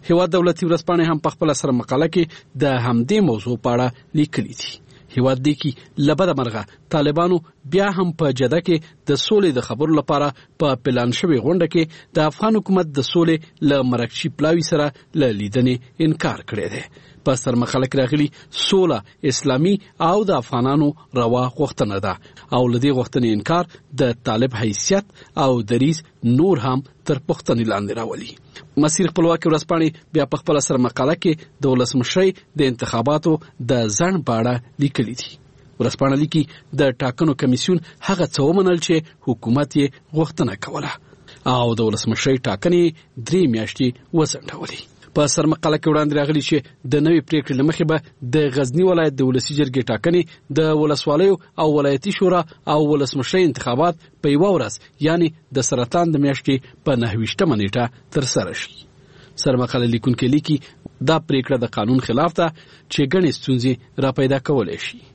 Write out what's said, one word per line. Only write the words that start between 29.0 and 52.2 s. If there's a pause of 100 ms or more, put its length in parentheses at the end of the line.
خپلواکي
ورځپاڼې (240)
بیا
په
خپله
سرمقاله
کې (280)
د
ولسمشرۍ (280)
د
انتخاباتو (220)
د (100)
ځنډ
په
اړه (260)
لیکلي
دي. (500)
ورځپاڼه
لیکي، (300)
د (200)
ټاکنو
کمیسیون (300)
هغه
څه
ومنل
چې (320)
حکومت
یې (300)
غوښتنه (120)
کوله (540)
او
د
ولسمشرۍ (100)
ټاکنې (440)
درې (100)
میاشتې (300)
وځنډولې. (340)
په
سرمقاله
کې
وړاندې
راغلي
چې (340)
د (100)
نوې
پریکړې
له
مخې
به (380)
د (200)
غزني
ولایت
د
ولسي
جرګې
ټاکنې، (360)
د (220)
ولسوالیو (240)
او
ولایتي
شورا (260)